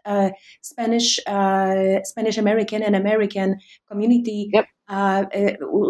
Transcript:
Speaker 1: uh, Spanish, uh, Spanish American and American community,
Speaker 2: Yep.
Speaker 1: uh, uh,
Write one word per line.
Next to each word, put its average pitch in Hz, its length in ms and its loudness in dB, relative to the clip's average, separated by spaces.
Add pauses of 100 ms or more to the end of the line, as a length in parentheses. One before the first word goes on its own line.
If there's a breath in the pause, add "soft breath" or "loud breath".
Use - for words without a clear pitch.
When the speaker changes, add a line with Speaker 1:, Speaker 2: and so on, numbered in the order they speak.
Speaker 1:
uh, 202 260 0 (300 loud breath)
Spanish, 233 640 -2
uh, 190 800 2
Spanish 220 320 -4
American 214 460 0
and 208 120 0
American 196 640 0 (320 loud breath)
community, 214 600 0
Speaker 2:
Yep. 214 140 2 (240)
Speaker 1:
uh, 196 340 0 (100)
uh, 202 180 0 (380)